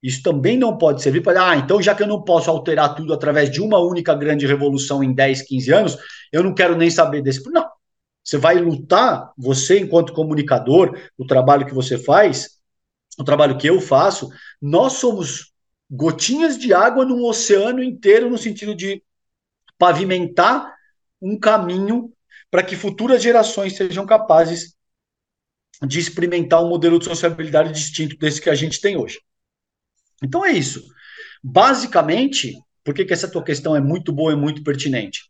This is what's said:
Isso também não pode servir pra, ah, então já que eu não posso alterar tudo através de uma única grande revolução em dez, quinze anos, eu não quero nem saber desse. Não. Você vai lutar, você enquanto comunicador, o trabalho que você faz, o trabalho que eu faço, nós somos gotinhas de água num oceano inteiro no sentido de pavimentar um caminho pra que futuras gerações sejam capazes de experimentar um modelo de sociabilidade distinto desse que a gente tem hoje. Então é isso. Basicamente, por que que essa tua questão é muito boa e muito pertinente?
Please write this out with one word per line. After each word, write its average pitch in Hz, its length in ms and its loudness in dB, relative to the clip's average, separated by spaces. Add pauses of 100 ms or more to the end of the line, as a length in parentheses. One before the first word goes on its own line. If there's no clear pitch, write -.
Isso 131 200 -8
também 170 340 0
não 233 220 0
pode 147 240 2
servir 143 180 0
pra, 185 300 4
ah, 160 60 4
então 147 240 2
já 190 140 2
que 208 80 -2
eu 208 40 0
não 202 160 -4
posso 170 280 2
alterar 151 440 0
tudo 156 180 -6
através 147 380 0
de 135 100 -6
uma 214 180 2
única 175 360 0
grande 143 320 -2
revolução 139 560 -2
em 131 100 0
dez, 135 300 0
quinze 131 300 -2
anos, 180 240 2 (360)
eu 160 100 0
não 185 120 -2
quero 175 220 2
nem 165 140 2
saber 147 320 0
desse. 135 280 -4
Não. 330 180 0 (560)
Você - 120 -6
vai 160 220 4
lutar, 175 800 0
você 135 420 0
enquanto 165 340 0
comunicador, 151 840 0 (180)
o 131 80 -10
trabalho 135 420 2
que 135 80 -12
você 127 240 -4
faz, 160 600 2 (600)
o 135 40 -10
trabalho 143 340 2
que 143 120 -2
eu 180 120 4
faço, 143 480 0 (320)
nós 190 340 2
somos 202 580 -4 (360)
gotinhas 226 680 -2
de 247 160 0
água 240 320 4
num 240 200 -2
oceano 226 580 0
inteiro 240 480 2
no 240 80 -4
sentido 208 360 -8
de 196 280 -8 (760)
pavimentar 180 960 2 (480)
um 202 180 -6
caminho 208 720 0 (380)
pra 180 120 2
que 190 120 -6
futuras 226 480 0
gerações 214 540 0
sejam 190 300 -6
capazes 165 680 2 (1120)
de 135 120 -4
experimentar 170 680 0
um 170 40 -4
modelo 170 300 2
de 170 60 -2
sociabilidade 160 680 -2
distinto - 440 -8
desse 151 240 -4
que 170 100 -2
a 147 40 2
gente 151 260 -6
tem 202 160 -2
hoje. - 240 -8 (1000)
Então 220 220 -4
é 359 80 2
isso. 165 320 -4 (580)
Basicamente, 208 1120 0 (280)
por 143 100 -6
que 180 100 -2
que 185 80 -2
essa 165 160 -4
tua 160 140 -6
questão 156 320 -4
é 147 60 0
muito 151 320 -4
boa 156 200 -2
e 147 40 -2
muito 143 260 -4
pertinente? 135 680 -6